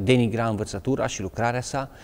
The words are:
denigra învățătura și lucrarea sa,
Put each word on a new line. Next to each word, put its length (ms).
denigra 460
învățătura 600
și 140
lucrarea 400
sa, 280